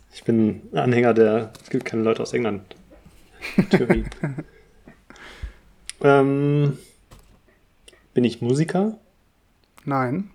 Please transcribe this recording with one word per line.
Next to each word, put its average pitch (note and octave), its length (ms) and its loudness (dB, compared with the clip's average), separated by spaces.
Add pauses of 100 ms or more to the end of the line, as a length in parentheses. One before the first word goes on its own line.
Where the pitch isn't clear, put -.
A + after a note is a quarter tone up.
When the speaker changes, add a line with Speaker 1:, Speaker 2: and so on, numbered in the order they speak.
(140)
Speaker 1:
ich - 100 -20
bin A2 380 0 (120)
Anhänger B2 400 2
der, A2 380 2 (120)
es - 60 -20
gibt C3 160 -4
keine A2+ 180 -4
Leute A2 180 0
aus A#2 120 -8
England. G#2+ 280 -2 (1080)
Theorie. A2+ 400 2
Speaker 2:
<laughs> - 40 -18 (1900)
Speaker 1:
Ähm, C#3+ 720 4 (1400)
bin B2 120 2
ich A2+ 160 -2
Musiker? E3 560 -2 (880)
Speaker 2:
Nein. C#3 500 -4